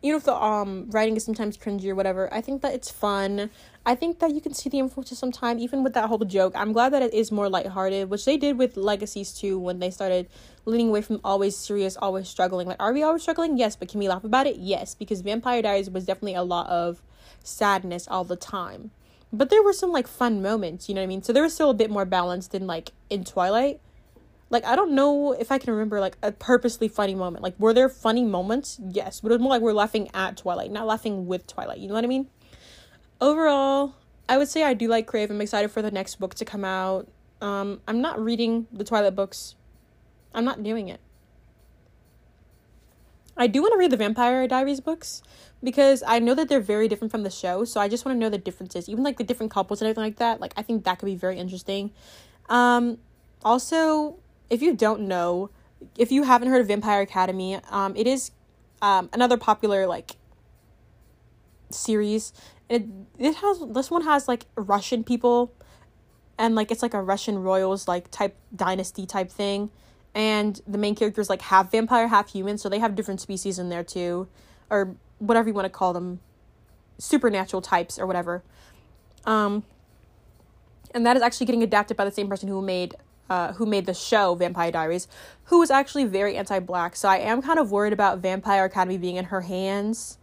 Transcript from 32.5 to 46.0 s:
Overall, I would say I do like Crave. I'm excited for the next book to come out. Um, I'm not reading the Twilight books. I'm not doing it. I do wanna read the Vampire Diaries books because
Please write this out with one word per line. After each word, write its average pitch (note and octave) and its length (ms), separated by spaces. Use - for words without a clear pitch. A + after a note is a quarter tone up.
Overall, C#4 720
I B3+ 80
would C#4 120
say D#4+ 160
I C#4 100
do A3+ 120
like A3+ 200
Crave. G#3+ 240
I'm G#3 100
excited G#3 300
for A3+ 100
the G#3+ 100
next G3 260
book F#3+ 180
to - 100
come G3+ 220
out. F#3+ 420
Um, G3+ 480
I'm A3+ 140
not D4+ 200
reading A3+ 480
the G#3 140
Twilight G3+ 300
books. - 400
I'm A#3 100
not B3+ 180
doing G#3+ 260
it. - 120
I A#3+ 120
do A#3+ 160
wanna G#4+ 160
read F4+ 120
the B3+ 60
Vampire A#3+ 500
Diaries C4 340
books - 420
because C4+ 420